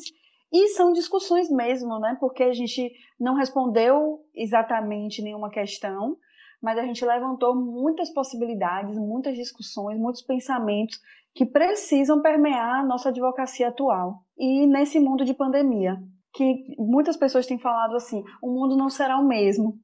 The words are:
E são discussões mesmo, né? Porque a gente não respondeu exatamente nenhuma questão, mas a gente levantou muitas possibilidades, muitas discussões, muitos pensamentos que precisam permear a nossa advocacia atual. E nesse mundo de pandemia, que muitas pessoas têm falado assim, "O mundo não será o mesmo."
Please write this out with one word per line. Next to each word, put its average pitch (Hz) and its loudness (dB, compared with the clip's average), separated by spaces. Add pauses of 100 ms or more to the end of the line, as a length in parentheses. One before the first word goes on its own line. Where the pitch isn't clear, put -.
(520)
E 392 6
são 359 4
discussões 349 0
mesmo, 240 -2
né? 220 -2
Porque 262 0
a 247 4
gente 240 -4 (280)
não 254 0
respondeu 262 2 (160)
exatamente 214 -2
nenhuma 208 -8
questão, 202 -6 (460)
mas 226 -2
a 233 -2
gente 247 -6
levantou 247 0
muitas 254 -2
possibilidades, 214 -4
muitas 240 -4
discussões, 214 -10
muitos 240 -4
pensamentos 226 -4 (340)
que 262 2
precisam 294 2
permear 277 2
a 277 -2
nossa 262 -2
advocacia 254 -2
atual. 202 -2 (140)
E 269 2
nesse 285 4
mundo 269 4
de 262 0
pandemia, 262 0 (360)
que 262 0
muitas 294 2
pessoas 262 2
têm 247 -4
falado 226 0
assim, 240 -4 (180)
"O 247 -4
mundo 262 0
não 269 2
será 269 0
o 277 4
mesmo." 214 2